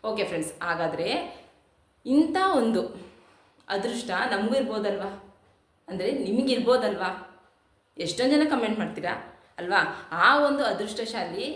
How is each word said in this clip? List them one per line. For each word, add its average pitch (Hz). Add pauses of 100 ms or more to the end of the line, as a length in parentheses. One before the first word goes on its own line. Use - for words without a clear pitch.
ಓಕೆ 214
ಫ್ರೆಂಡ್ಸ್, 160 (140)
ಹಾಗಾದರೆ 170 (1080)
ಇಂಥ 320 (220)
ಒಂದು 226 (920)
ಅದೃಷ್ಟ 233 (240)
ನಮಗೂ 214
ಇರ್ಬೋದಲ್ವಾ? 202 (840)
ಅಂದರೆ 190 (160)
ನಿಮಗಿರ್ಬೋದಲ್ವಾ? 220 (960)
ಎಷ್ಟೊಂದು 247
ಜನ 302
ಕಾಮೆಂಟ್ 220
ಮಾಡ್ತೀರಾ - (480)
ಅಲ್ವಾ? 180 (440)
ಆ - (200)
ಒಂದು 277
ಅದೃಷ್ಟಶಾಲಿ 208